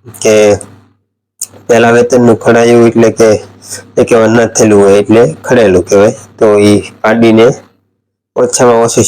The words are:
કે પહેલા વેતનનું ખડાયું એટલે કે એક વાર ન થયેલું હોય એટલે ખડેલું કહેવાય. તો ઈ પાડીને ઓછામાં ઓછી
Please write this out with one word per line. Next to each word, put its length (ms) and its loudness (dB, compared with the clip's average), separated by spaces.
કે 140 0
પહેલા 260 0
વેતનનું 440 0
ખડાયું 520 0
એટલે 240 0
કે 160 0
એક 140 -2
વાર 200 0
ન 80 0
થયેલું 340 0
હોય 160 2
એટલે 240 0
ખડેલું 400 0
કહેવાય. 320 0
તો 80 0
ઈ 200 2
પાડીને 440 2
ઓછામાં 480 -2
ઓછી 240 -2